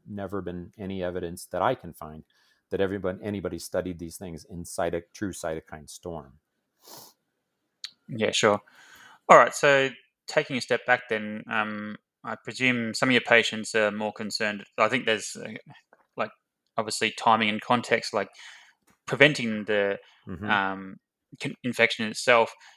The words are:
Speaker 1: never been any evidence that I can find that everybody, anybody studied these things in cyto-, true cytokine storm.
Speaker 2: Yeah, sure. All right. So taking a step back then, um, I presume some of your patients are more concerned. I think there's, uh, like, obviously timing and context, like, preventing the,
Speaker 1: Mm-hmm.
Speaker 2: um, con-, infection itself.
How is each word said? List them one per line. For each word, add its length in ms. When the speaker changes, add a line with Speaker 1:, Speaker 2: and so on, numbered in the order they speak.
Speaker 1:
never 360
been 360
any 240
evidence 440
that 160
I 140
can 180
find 320
that 100
everybody, 420
anybody 360
studied 400
these 180
things 280
in 180
cyto-, 400
true 180
cytokine 580
storm. 500
Speaker 2:
Yeah, 240
sure. 280
All 80
right. 160
So 360
taking 300
a 40
step 240
back 240
then, 400
um, 480
I 120
presume 580
some 160
of 40
your 80
patients 540
are 160
more 220
concerned. 520
I 120
think 160
there's, 300
uh, 180
like, 140
obviously 340
timing 380
and 120
context, 520
like, 160
preventing 600
the, 320
Speaker 1:
Mm-hmm. 220
Speaker 2:
um, 480
con-, 220
infection 440
itself. 460